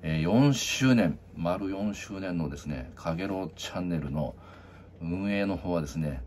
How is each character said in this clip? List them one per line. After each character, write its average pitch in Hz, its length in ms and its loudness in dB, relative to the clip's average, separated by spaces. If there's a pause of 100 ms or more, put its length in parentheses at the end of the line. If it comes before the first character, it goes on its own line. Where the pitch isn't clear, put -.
え 80 140 0
ー、 80 40 2
四 123 320 6
周 127 420 4
年、 90 240 4 (160)
丸 92 340 0
四 98 260 -2
周 95 240 -10
年 92 180 -4
の 78 120 0
で 71 80 -8
す - 100 -10
ね、 65 280 -6
か 82 200 -4
げ 95 120 -4
ろ 95 160 -2
う - 120 -6
チ - 160 -10
ャ 90 100 -4
ン 90 80 -2
ネ 85 80 0
ル 71 140 -4
の 71 240 -2 (640)
運 95 300 -2
営 101 140 2
の 95 120 -2
方 87 160 -2
は 82 80 2
で 76 60 -4
す - 80 -10
ね 73 320 -2